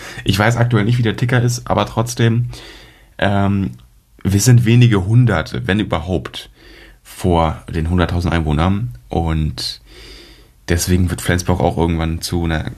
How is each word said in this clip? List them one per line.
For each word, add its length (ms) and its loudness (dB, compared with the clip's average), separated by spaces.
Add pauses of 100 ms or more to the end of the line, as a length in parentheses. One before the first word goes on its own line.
(240)
ich 140 2
weiß 200 2
aktuell 260 2
nicht, 140 2
wie 40 0
der 140 0
Ticker 240 0
ist, 300 -2
aber 160 2
trotzdem, 640 0 (680)
ähm, 540 0 (520)
wir 180 0
sind 260 6
wenige 400 4
hundert, 600 0
wenn 140 0
überhaupt, 680 -4 (520)
vor 600 0 (120)
den 140 -2
hunderttausend 460 0
Einwohnern 580 0 (160)
und 720 -4 (880)
deswegen 400 0
wird 140 -6
Flensburg 380 0
auch 180 0
irgendwann 420 -2
zu 240 -4
einer, 340 -4